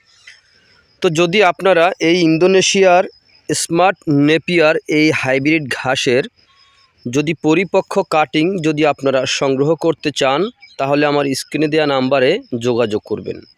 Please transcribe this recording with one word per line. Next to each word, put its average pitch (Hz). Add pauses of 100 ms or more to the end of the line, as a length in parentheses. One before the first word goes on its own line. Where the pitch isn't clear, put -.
(1000)
তো -
যদি 170
আপনারা 175 (140)
এই 170
ইন্দোনেশিয়ার 185 (440)
স্মার্ট 170 (220)
নেপিয়ার 160 (120)
এই 151
হাইব্রিড 139
ঘাসের 131 (800)
যদি 147 (100)
পরিপক্ক 175 (160)
কাটিং 156 (140)
যদি 151
আপনারা 135
সংগ্রহ 139
করতে 156
চান, 135 (380)
তাহলে 143
আমার 143 (100)
স্ক্রিনে 151
দেওয়া 151
নাম্বারে 131 (280)
যোগাযোগ 117
করবেন। - (200)